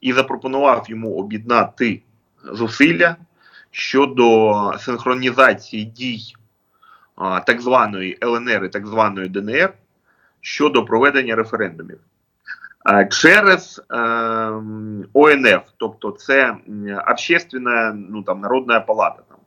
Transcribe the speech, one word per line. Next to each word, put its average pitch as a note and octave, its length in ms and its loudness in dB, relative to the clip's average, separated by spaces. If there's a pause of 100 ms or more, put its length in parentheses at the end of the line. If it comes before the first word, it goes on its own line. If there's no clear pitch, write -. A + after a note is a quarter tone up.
і B2+ 120 -2
запропонував C3 760 2
йому A2+ 260 -8
об'єднати G#2+ 840 -2 (420)
зусилля D#3+ 720 0 (560)
щодо A#2+ 800 2 (260)
синхронізації A#2+ 1040 -2
дій, A#2 360 -10 (920)
а, F#2 240 -4
так A#2+ 220 -2
званої G#2+ 640 0
Л A#2+ 120 -2
Н A#2+ 140 -6
Р G2+ 160 -2
і F2+ 40 -6
так G2+ 180 -10
званої G2+ 420 -2
Д F#2+ 100 -6
Н G#2 100 -8
Р E3 240 0 (680)
щодо C#3+ 440 0
проведення B2+ 500 0
референдумів. F#2 600 -6 (880)
А, G2+ 220 4
через, F#3 840 4
ем, A2 1200 -4
О D3 160 8
Н C#3 160 4
Ф, G2 160 6 (160)
тобто A2 340 -8
це, C3 440 0 (140)
м, G2+ 300 -10 (120)
общественна, B2 840 -2 (160)
ну, G#2 140 -10
там, G2 180 -6
народна A#2+ 380 0
палата, G#2+ 500 -2
там. - 180 -20